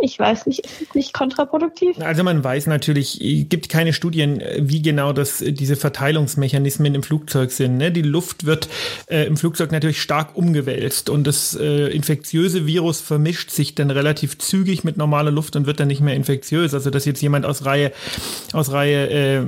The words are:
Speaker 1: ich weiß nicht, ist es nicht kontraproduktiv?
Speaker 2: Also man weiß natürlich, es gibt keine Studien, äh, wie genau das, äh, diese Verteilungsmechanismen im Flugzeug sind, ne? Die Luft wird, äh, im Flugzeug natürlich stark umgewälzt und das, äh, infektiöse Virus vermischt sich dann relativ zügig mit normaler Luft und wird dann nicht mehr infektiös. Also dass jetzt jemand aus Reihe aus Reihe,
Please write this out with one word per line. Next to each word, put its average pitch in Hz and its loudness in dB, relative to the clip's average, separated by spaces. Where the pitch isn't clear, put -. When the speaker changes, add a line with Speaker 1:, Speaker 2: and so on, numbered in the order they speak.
Speaker 1:
ich - -2
weiß 226 0
nicht, 269 -2
ist - -16
es - -10
nicht 285 -2
kontraproduktiv? 311 0
Speaker 2:
Also 160 0
man 170 2
weiß 131 -2
natürlich, 147 0
es 147 0
gibt 170 -2
keine 160 2
Studien, 151 0
äh, - -4
wie 147 2
genau 147 2
das, 143 -2
äh, 156 0
diese 139 0
Verteilungsmechanismen 139 0
im 139 -2
Flugzeug 147 0
sind, 127 0
ne? 160 2
Die 170 2
Luft 151 -2
wird, 160 0
äh, 151 2
im 156 2
Flugzeug 160 0
natürlich 156 0
stark 151 -2
umgewälzt 147 0
und 143 2
das, - 0
äh, 147 2
infektiöse 160 0
Virus 165 0
vermischt 156 0
sich - -2
dann 143 2
relativ 143 0
zügig 190 0
mit 156 -2
normaler 151 2
Luft 151 -2
und 143 2
wird 147 -2
dann 143 2
nicht 139 0
mehr 143 2
infektiös. 143 0
Also 139 0
dass 135 0
jetzt 143 -2
jemand 143 2
aus 139 -4
Reihe 139 2
aus 139 0
Reihe, 143 2